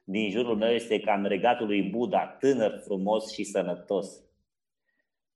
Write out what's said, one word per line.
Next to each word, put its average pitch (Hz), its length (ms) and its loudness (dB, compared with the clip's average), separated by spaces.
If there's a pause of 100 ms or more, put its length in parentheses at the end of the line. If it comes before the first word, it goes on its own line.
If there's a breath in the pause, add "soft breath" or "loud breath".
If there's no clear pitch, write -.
din 104 240 -2
jurul 117 260 0
meu 110 140 2
este 113 300 2
ca 107 140 0
în 101 120 0
regatul 110 400 2
lui 104 160 2
Buddha, 98 580 -2
tânăr, 123 440 2
frumos 104 500 -2
și 107 100 -6
sănătos. 90 800 -4 (1120)